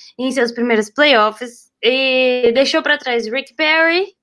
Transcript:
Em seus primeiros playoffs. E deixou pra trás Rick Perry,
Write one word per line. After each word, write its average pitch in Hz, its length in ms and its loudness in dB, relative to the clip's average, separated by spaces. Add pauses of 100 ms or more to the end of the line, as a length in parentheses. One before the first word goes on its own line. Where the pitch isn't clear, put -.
(180)
Em 254 140 -4
seus 240 220 -2
primeiros 233 360 0
playoffs. 240 840 0 (120)
E 254 680 2
deixou 277 280 0
pra 294 160 0
trás 233 320 -4
Rick 269 240 -8
Perry, 330 680 0